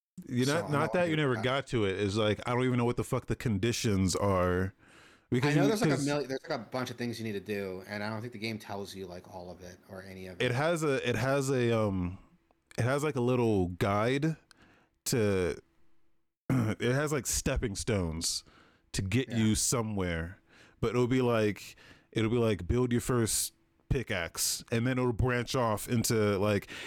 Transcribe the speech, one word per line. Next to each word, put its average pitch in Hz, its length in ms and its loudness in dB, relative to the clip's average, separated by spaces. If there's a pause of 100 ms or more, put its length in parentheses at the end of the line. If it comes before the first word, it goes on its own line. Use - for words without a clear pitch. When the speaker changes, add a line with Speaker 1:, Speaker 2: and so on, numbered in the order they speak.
(280)
Speaker 1:
You 127 180 -2
Speaker 2:
So 139 100 2
Speaker 1:
not, 170 100 -2
Speaker 2:
I'm 165 60 -8
Speaker 1:
not 147 180 2
Speaker 2:
all - 40 -2
Speaker 1:
that 180 160 2
you 156 60 0
Speaker 2:
good 156 60 0
Speaker 1:
never 143 100 2
Speaker 2:
with 113 80 0
that. 98 40 -2
Speaker 1:
got 127 240 -2
to 113 180 0
it. 95 140 0
It's 101 160 0
like, 107 320 2
I 120 60 0
don't 127 120 2
even 127 120 2
know 120 80 2
what 120 120 0
the 110 60 -2
fuck 123 240 -4
the 113 80 -2
conditions 101 800 2
are. 92 580 2 (580)
Because 135 220 2
Speaker 2:
I - 20 2
know 160 80 4
Speaker 1:
you, 196 60 4
Speaker 2:
there's, 214 120 0
like, 175 100 2
a 135 40 2
Speaker 1:
'cause 139 100 -2
Speaker 2:
mil-, 143 220 -2
there's, 135 200 -6
like, 143 120 -4
a 110 60 -12
bunch 123 260 -6
of 117 60 -12
things 120 220 -6
you 113 60 -8
need 110 60 -4
to 101 80 -6
do, 95 480 -6
and 104 160 -6
I 107 60 -4
don't 110 120 -6
think 120 120 -10
the 107 60 -14
game 107 200 -6
tells 101 340 -10
you, 95 140 -12
like, 90 260 -16
all 90 160 -14
of 87 120 -16
it 92 160 -16 (120)
or 95 140 -14
any 95 240 -14
of 90 120 -12
it. - 60 0
Speaker 1:
It 123 60 2
has 156 320 0
a, 135 260 0
it 120 60 0
has 135 340 0
a, 123 260 2
um, 95 420 0 (600)
it - 60 0
has, 135 200 0
like, 151 120 -2
a 127 60 0
little 117 480 2
guide 117 680 0 (680)
to, 98 500 2 (480)
<clears throat> - 460 -14
it 117 300 0 (140)
has, 143 200 0
like, 131 120 -2
stepping 123 500 -2
stones 85 680 -2 (480)
to - 100 -4
get 107 280 0
Speaker 2:
Yeah. 117 80 -4
Speaker 1:
you 110 180 4
somewhere. 98 840 -2 (440)
But 117 80 0
it'll 120 180 2
be 127 140 2
like, 110 560 0 (340)
it'll 110 200 0
be 123 60 4
like, 107 300 2
"Build 120 240 2
your 120 80 2
first 117 540 0 (360)
pickaxe," - 800 -2
and 117 160 0
then 127 120 0
it'll 127 160 2
branch 123 420 0
off 113 320 0
into, 107 520 2
like, 101 280 2 (200)